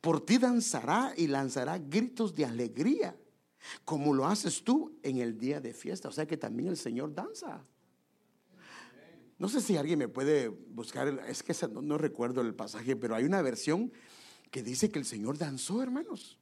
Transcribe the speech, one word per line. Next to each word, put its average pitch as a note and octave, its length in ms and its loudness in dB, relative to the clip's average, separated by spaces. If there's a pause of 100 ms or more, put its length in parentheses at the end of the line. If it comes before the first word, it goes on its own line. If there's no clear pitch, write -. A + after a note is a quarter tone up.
Por D#3+ 260 4
ti A3 100 8
danzará A#3 800 4
y E3 120 2
lanzará C#3 500 0
gritos G#3 560 0
de D3+ 100 2
alegría, B2 720 0 (680)
como D3 280 2
lo C3+ 140 4
haces F3+ 360 0
tú C#4 400 2
en C3 160 0
el A#2 200 0
día C3+ 220 0
de B2 120 -8
fiesta". - 360 -8
O - 40 -8
sea D#3 140 -2
que D#3+ 100 -2
también A#2+ 320 -2
el - 80 -2
Señor C3 380 -4
danza. D4 500 -10 (1700)
No F#3+ 120 -2
sé C4 100 2
si G3 160 2
alguien D3+ 220 2
me B2 100 0
puede C3+ 400 4
buscar, A#2 600 -6 (200)
es B2 140 -6
que - 100 -4
esa, D#3+ 160 -2
no, A2+ 140 -8
no D3 160 0
recuerdo B2 420 0
el A#2 140 0
pasaje, A#2 420 -4
pero A2+ 180 -2
hay A#2 100 2
una F#3 180 4
versión D3+ 500 0 (580)
que C3 120 -6
dice - 260 0
que G#3 100 0
el C3+ 60 -2
Señor A#2 320 -4
danzó, D3+ 460 -2
hermanos. C4 580 -6